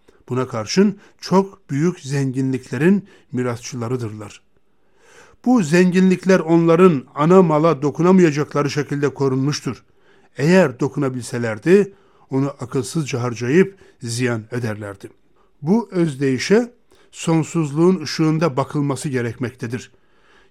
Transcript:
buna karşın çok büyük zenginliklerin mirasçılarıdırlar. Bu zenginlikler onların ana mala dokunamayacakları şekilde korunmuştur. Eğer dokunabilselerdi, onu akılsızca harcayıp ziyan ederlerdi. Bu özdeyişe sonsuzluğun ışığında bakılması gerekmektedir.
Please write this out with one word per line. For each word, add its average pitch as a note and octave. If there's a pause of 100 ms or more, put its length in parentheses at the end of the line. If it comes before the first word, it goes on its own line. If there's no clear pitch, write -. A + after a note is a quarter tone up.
(280)
buna B2+
karşın F#3+ (220)
çok -
büyük D#3+
zenginliklerin C3+ (240)
mirasçılarıdırlar. A#2 (1000)
Bu A#3+
zenginlikler F3+
onların E3 (100)
ana E3+
mala D#3
dokunamayacakları D3
şekilde C#3+
korunmuştur. C3+ (520)
Eğer D3+
dokunabilselerdi, C3 (380)
onu C3+ (120)
akılsızca C3
harcayıp B2 (240)
ziyan A#2
ederlerdi. G#2+ (520)
Bu G#3
özdeyişe E3 (380)
sonsuzluğun E3
ışığında D#3
bakılması C#3
gerekmektedir. A#2+ (600)